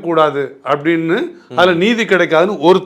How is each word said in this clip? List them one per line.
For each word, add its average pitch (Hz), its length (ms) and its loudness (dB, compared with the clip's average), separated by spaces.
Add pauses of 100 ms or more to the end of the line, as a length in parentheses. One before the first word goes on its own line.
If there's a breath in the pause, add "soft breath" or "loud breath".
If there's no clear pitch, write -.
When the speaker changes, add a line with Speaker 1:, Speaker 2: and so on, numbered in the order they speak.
Speaker 1:
கூடாது 156 360 0 (300)
அப்படின்னு, 165 440 -2 (320 loud breath)
Speaker 2:
ம். 127 100 -4
Speaker 1:
அதுல 180 260 2
நீதி 226 200 0
கிடைக்காதுன்னு 175 540 0
ஒரு 180 280 4